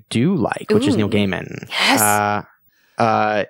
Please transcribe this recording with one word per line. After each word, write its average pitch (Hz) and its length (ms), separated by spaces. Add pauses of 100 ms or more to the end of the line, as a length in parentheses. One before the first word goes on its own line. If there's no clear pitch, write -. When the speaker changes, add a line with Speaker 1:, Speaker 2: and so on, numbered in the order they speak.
Speaker 1:
do 135 260
like, 107 360
which 220 160
is - 100
Neil 104 100
Speaker 2:
Ooh. - 40
Speaker 1:
Gaiman. 95 580
Speaker 2:
Yes. - 320
Speaker 1:
Uh, 104 420 (540)
uh, 110 520